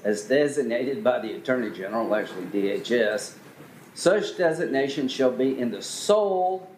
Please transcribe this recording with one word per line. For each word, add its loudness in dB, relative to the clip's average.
as 0
designated 0
by 2
the -6
Attorney -2
General, -2
actually -4
D 0
H -2
S. 0
Such 2
designation 0
shall 2
be 0
in -2
the -8
sole 0